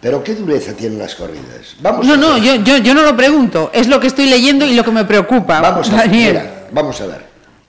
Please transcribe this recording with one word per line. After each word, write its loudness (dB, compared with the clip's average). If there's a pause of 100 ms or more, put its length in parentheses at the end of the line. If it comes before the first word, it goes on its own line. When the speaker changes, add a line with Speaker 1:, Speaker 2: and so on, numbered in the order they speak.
Speaker 1:
¿Pero -4
qué -6
dureza -4
tienen -8
las -10
corridas? -16
Vamos -2
Speaker 2:
No, 4
Speaker 1:
a 2
Speaker 2:
no, 2
Speaker 1:
ver. 0
Speaker 2:
yo, 2
yo, 2
yo 2
no 4
lo 2
pregunto. 0
Es 0
lo 2
que 0
estoy 0
leyendo 2
y 0
lo 2
que -2
me 0
preocupa, 0
Speaker 1:
Vamos 0
a 0
ver, 2
Speaker 2:
Daniel. 2
Speaker 1:
mira, -6 (200)
vamos -4
a -10
ver. -14 (440)